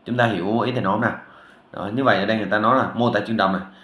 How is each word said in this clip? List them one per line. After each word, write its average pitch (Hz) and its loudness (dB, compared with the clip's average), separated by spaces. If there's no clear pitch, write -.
Chúng 123 -4
ta 123 4
hiểu 107 0
ý 113 0
thầy 123 -2
nói 95 2
không 113 0
nào? 110 -2
Đó, 98 -10
như 135 -2
vậy 107 4
ở 98 0
đây 110 2
người 104 -4
ta 104 2
nói 117 4
là 107 0
mô 120 0
tả 104 0
chuyển 110 -4
động 95 2
này. 90 -4